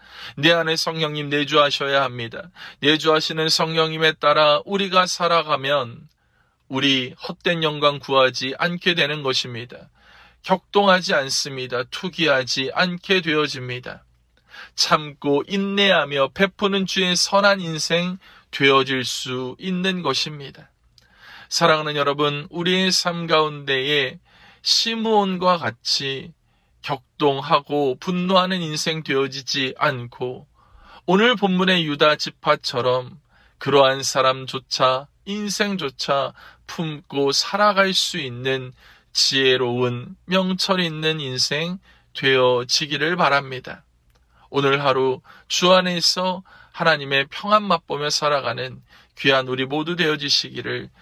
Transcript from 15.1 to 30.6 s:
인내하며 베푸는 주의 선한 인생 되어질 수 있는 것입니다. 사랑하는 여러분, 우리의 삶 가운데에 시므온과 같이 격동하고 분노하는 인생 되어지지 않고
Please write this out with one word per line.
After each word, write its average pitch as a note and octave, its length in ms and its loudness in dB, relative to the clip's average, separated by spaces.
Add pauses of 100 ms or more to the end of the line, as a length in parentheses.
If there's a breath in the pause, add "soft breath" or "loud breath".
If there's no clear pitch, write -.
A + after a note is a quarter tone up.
인내하며 F#3+ 840 2
베푸는 G3 500 0
주의 F3+ 320 0
선한 G3 460 2
인생 E3+ 560 -4 (320 loud breath)
되어질 C3+ 540 2
수 B2+ 540 -6
있는 F#3 420 -4
것입니다. D3 680 -6 (800 loud breath)
사랑하는 D#3 460 2
여러분, D3 520 0
우리의 F#3 440 0
삶 E3+ 340 -2
가운데에 D3 920 0 (440 soft breath)
시므온과 G3+ 960 2
같이 C3+ 760 -6 (480)
격동하고 C#3+ 1200 -2
분노하는 F3+ 600 0
인생 D#3+ 400 -4
되어지지 C3+ 760 -4
않고 B2+ 680 -4 (580 soft breath)